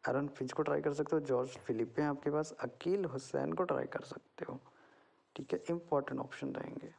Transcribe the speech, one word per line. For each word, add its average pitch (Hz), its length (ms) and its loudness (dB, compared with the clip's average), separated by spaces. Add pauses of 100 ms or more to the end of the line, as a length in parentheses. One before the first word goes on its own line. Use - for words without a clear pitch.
एरन 139 240 2
फिंच 131 260 -4
को 156 100 2
try 147 180 2
कर 147 120 2
सकते 151 220 2
हो, 156 60 6
जॉर्ज 131 360 2
फिलिप 117 420 0
हैं 151 80 4
आपके 143 240 0
पास, 151 280 0
अकील 185 460 0
हुसैन 135 480 0
को 143 100 2
try 131 240 2
कर - 160 -4
सकते - 420 -10
हो, - 140 -8 (760)
ठीक - 180 -2
है, 180 60 0 (100)
important 147 500 0
option 135 340 -6
रहेंगे। - 340 -6 (120)